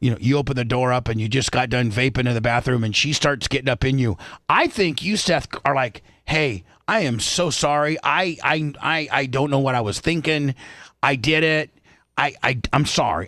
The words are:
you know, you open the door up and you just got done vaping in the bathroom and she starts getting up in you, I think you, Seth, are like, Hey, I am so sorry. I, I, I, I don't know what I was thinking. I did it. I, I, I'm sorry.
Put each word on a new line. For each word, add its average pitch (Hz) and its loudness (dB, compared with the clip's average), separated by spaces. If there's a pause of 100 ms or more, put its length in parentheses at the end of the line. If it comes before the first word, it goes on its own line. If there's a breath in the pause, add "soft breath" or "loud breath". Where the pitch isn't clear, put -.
you 123 2
know, 113 0
you 123 2
open 139 -2
the 123 -2
door 127 0
up 123 -2
and 110 -2
you 110 -2
just 123 0
got 123 0
done 123 0
vaping 123 0
in 120 2
the 113 0
bathroom 120 0
and 107 -2
she 151 0
starts 143 0
getting 131 -2
up 123 0
in 135 2
you, 117 2 (320 loud breath)
I 247 4
think 180 0
you, 202 -2
Seth, - 0 (160)
are 139 2
like, 127 -2 (220 soft breath)
Hey, 135 0 (240 soft breath)
I 220 2
am 123 0
so 175 0
sorry. 147 0
I, 165 0
I, 151 0
I, 156 0
I 139 0
don't 143 0
know 139 2
what 131 2
I 123 2
was 104 -4
thinking. 151 0 (460 loud breath)
I 139 2
did 151 2
it. 156 0 (460 soft breath)
I, 139 0
I, 127 0 (120)
I'm 147 4
sorry. 101 0